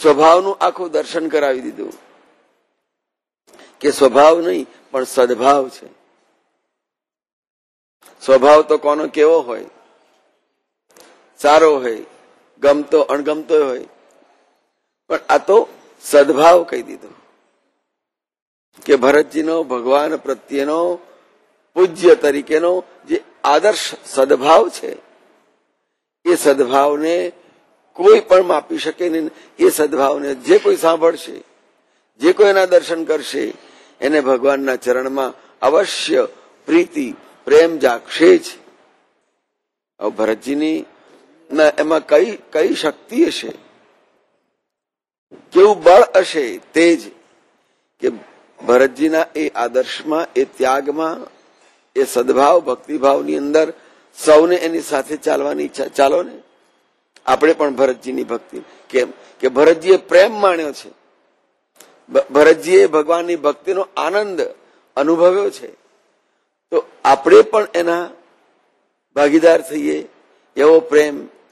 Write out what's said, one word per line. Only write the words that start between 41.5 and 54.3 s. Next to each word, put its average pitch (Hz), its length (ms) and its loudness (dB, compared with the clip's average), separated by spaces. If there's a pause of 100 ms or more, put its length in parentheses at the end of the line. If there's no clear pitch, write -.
ના 151 280 2
એમાં 156 280 -2
કઈ, 170 240 2 (220)
કઈ 160 220 0
શક્તિ 160 500 -8
હશે, - 280 -8 (2000)
કેવું 196 300 4
બળ 185 220 8 (160)
હશે? 160 260 -6 (260)
તે 165 140 2 (100)
જ 113 60 -12 (1000)
કે 127 60 -2 (520)
ભરતજીના 139 640 0 (100)
એ 156 120 -6
આદર્શમાં, 123 760 -6 (120)
એ 131 80 0
ત્યાગમાં, 143 720 -4 (800)
એ 135 80 0
સદભાવ, 131 560 0
ભક્તિભાવની 143 840 -4
અંદર 156 240 0 (500)
સૌને 160 380 4